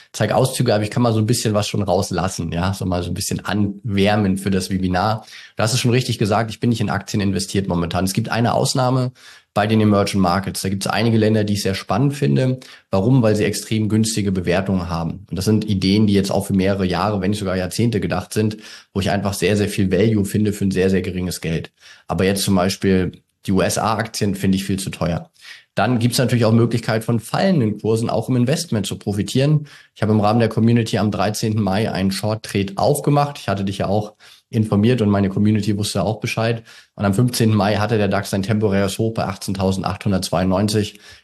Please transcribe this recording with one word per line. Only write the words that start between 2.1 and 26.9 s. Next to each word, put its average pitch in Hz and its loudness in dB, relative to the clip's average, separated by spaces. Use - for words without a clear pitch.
ja, 90 -2
so - -6
mal 90 -2
so 90 -6
ein 92 -4
bisschen - -6
anwärmen 101 0
für 98 -4
das 95 -2
Webinar. 95 0
Du 104 -2
hast 110 0
es 127 0
schon 120 2
richtig 123 0
gesagt, 107 0
ich 104 -14
bin 120 2
nicht 113 0
in 107 -2
Aktien 98 -4
investiert 95 -2
momentan. 87 -2
Es 95 -2
gibt 113 -2
eine 113 0
Ausnahme 127 0
bei 104 2
den 110 2
Emerging 101 2
Markets. 92 0
Da 98 -4
gibt's 98 -4
einige 113 0
Länder, 107 2
die 101 0
ich 101 -2
sehr 95 -2
spannend 123 0
finde. 135 0
Warum? 117 4
Weil 107 4
sie 101 0
extrem 107 -2
günstige 107 0
Bewertungen 92 0
haben. 82 -6
Und 82 -6
das 92 -2
sind 107 2
Ideen, 98 2
die 98 2
jetzt 95 2
auch 98 0
für - -4
mehrere 95 0
Jahre, 92 0
wenn 95 0
nicht 101 -2
sogar 92 -4
Jahrzehnte 104 -2
gedacht 87 -4
sind, 107 0
wo 98 -2
ich 95 -2
einfach 98 0
sehr, 95 0
sehr 101 0
viel 95 0
Value 101 2
finde 104 0
für 101 -2
ein 95 0
sehr, 92 2
sehr 95 2
geringes 90 -6
Geld. 80 -6
Aber 87 0
jetzt 98 2
zum 101 2
Beispiel 92 2
die 98 0
U 95 2
S 95 0
A 107 0
Aktien 107 -2
finde 98 0
ich 95 -2
viel 95 -2
zu - -6
teuer. 82 -4
Dann 110 2
gibt's 120 0
natürlich 120 2
auch 110 4
Möglichkeit, 113 2